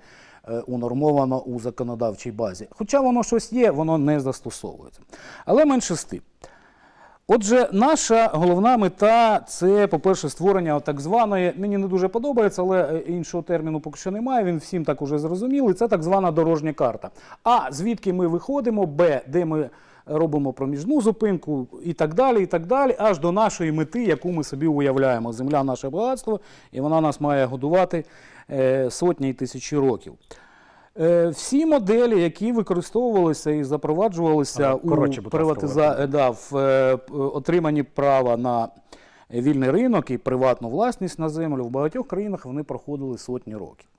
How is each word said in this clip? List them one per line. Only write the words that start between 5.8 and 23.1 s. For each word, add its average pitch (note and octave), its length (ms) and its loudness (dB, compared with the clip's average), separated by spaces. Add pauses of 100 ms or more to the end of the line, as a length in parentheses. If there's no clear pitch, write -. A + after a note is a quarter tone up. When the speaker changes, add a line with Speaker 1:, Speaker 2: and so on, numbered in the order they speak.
Speaker 1:
з - 80 -8
тим. - 180 -12 (1080)
Отже, A3+ 420 4
наша A3+ 640 4
головна F3+ 440 4
мета — G#3+ 720 4
це, G3 400 2
по-перше, F3 420 0
створення E3+ 500 0
так C#3 220 -4
званої, F#3+ 560 0
мені G3+ 200 -2
не G3 100 -2
дуже F#3 200 0
подобається, A#3 540 0
але, F#3 220 2
е, D#3 140 -2
іншого E3+ 460 -6
терміну D#3 360 -4
поки D3 200 -12
що F#3+ 120 -6
немає, A#3 340 -2
він F3 120 -2
всім D#3+ 280 -6
так D3 160 -2
уже D3 180 -2
зрозумілий, G#3 540 0
це A3+ 140 0
так F#3+ 160 0
звана F#3 280 2
дорожня D#3+ 420 0
карта. B2 360 -2 (340)
А, G3+ 280 2
звідки F#3 420 -4
ми F3+ 140 0
виходимо, G#3+ 580 -2
Б, D3 420 2
де E3 180 -2
ми D#3 240 -2 (360)
робимо D3+ 480 0
проміжну D3 480 -2
зупинку F#3 680 0 (160)
і E3 100 -6
так D#3 200 -2
далі, A#3 300 2
і - 20 0
так E3 200 -4
далі, C4 340 2
аж G3+ 200 2